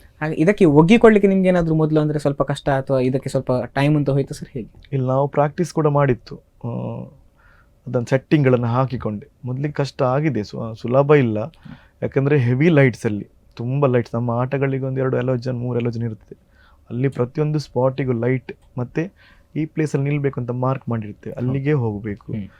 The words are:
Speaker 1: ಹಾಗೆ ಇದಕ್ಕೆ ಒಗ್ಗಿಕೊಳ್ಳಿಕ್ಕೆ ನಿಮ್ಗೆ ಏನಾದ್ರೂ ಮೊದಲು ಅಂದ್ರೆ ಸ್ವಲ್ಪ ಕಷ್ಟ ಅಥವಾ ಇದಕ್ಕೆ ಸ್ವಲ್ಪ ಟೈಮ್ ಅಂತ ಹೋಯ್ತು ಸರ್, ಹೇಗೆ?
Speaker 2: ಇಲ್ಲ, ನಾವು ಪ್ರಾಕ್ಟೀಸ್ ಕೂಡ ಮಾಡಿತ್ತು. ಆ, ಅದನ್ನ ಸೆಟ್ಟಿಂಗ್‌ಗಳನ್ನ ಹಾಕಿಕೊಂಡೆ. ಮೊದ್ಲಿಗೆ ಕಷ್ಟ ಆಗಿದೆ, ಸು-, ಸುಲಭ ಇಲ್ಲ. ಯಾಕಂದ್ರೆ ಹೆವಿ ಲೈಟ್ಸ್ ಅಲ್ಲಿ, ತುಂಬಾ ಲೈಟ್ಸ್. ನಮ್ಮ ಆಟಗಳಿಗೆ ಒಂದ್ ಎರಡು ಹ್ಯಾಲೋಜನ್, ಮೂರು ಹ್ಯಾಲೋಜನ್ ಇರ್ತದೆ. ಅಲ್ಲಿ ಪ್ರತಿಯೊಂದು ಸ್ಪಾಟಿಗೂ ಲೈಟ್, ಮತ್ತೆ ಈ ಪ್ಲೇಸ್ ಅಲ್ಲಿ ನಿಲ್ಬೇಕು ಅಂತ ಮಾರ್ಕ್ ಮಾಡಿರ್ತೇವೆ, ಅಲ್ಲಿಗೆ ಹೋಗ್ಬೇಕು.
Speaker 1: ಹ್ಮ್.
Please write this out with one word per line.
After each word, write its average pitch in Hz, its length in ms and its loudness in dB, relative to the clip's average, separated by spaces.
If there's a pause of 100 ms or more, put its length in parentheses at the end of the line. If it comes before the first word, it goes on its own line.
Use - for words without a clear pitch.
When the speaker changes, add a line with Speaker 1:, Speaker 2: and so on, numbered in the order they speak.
(220)
Speaker 1:
ಹಾಗೆ 156 140 -4
ಇದಕ್ಕೆ 196 300 4
ಒಗ್ಗಿಕೊಳ್ಳಿಕ್ಕೆ 202 600 6
ನಿಮ್ಗೆ 190 220 2
ಏನಾದ್ರೂ 170 260 2
ಮೊದಲು 156 240 2
ಅಂದ್ರೆ 151 200 0
ಸ್ವಲ್ಪ 143 240 -2
ಕಷ್ಟ 143 260 -4
ಅಥವಾ 135 300 0
ಇದಕ್ಕೆ 131 300 -2
ಸ್ವಲ್ಪ 131 220 -2
ಟೈಮ್ 139 440 0
ಅಂತ 143 140 0
ಹೋಯ್ತು 139 240 -2
ಸರ್, - 160 -14
ಹೇಗೆ? 117 200 -12 (240)
Speaker 2:
ಇಲ್ಲ, 127 140 -2
ನಾವು 135 200 2
ಪ್ರಾಕ್ಟೀಸ್ 147 460 -2
ಕೂಡ 151 140 2
ಮಾಡಿತ್ತು. 143 500 0
ಆ, - 320 -14 (1200)
ಅದನ್ನ 123 220 -2
ಸೆಟ್ಟಿಂಗ್‌ಗಳನ್ನ 131 560 2
ಹಾಕಿಕೊಂಡೆ. 117 600 -4 (180)
ಮೊದ್ಲಿಗೆ 135 280 -6
ಕಷ್ಟ - 280 -6
ಆಗಿದೆ, 131 420 0
ಸು-, 113 380 -10
ಸುಲಭ 139 340 4
ಇಲ್ಲ. 120 220 2 (640)
ಯಾಕಂದ್ರೆ 139 360 0
ಹೆವಿ 127 320 2
ಲೈಟ್ಸ್ 139 360 4
ಅಲ್ಲಿ, 104 220 -4 (280)
ತುಂಬಾ 131 320 0
ಲೈಟ್ಸ್. 123 280 0
ನಮ್ಮ 120 160 -4
ಆಟಗಳಿಗೆ 131 540 -2
ಒಂದ್ 131 140 -6
ಎರಡು 131 180 -2
ಹ್ಯಾಲೋಜನ್, 123 420 -4
ಮೂರು 123 200 -4
ಹ್ಯಾಲೋಜನ್ 117 240 -4
ಇರ್ತದೆ. - 340 -10 (520)
ಅಲ್ಲಿ 123 180 -2
ಪ್ರತಿಯೊಂದು 151 520 -2
ಸ್ಪಾಟಿಗೂ 131 520 -2
ಲೈಟ್, 123 400 -2 (260)
ಮತ್ತೆ 156 340 -6 (440)
ಈ 151 100 -2
ಪ್ಲೇಸ್ 156 300 -4
ಅಲ್ಲಿ 143 140 2
ನಿಲ್ಬೇಕು 139 300 -2
ಅಂತ 123 120 -4
ಮಾರ್ಕ್ 127 380 -2
ಮಾಡಿರ್ತೇವೆ, 107 460 -6
ಅಲ್ಲಿಗೆ 135 380 0
ಹೋಗ್ಬೇಕು. 110 600 -4
Speaker 1:
ಹ್ಮ್. 104 140 -8 (120)